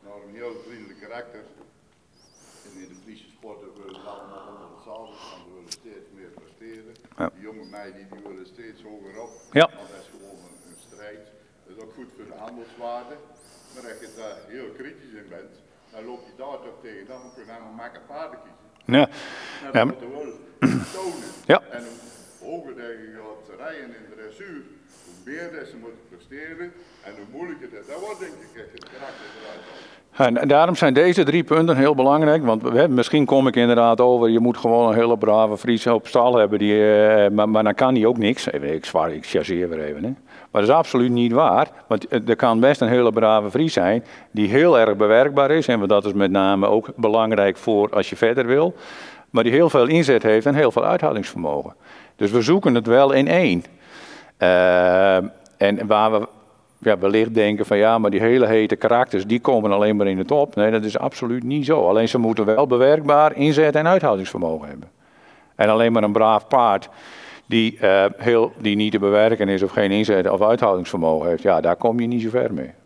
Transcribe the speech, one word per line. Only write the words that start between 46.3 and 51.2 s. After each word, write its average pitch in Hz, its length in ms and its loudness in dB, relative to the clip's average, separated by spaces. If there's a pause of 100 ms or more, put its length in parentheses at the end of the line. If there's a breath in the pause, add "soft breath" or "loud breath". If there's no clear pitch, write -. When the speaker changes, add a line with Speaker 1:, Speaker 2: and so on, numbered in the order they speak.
Speaker 2:
name 98 360 2
ook 107 300 0
belangrijk 110 600 0
voor 107 340 0
als 98 200 -2
je 98 60 -10
verder 120 300 0
wil, 147 280 0 (560 loud breath)
maar 113 120 0
die 117 100 2
heel 160 180 4
veel 127 160 4
inzet 139 360 2
heeft 110 240 2
en 143 80 0
heel 139 160 2
veel - 140 -2
uithoudingsvermogen. 85 880 -4 (420 loud breath)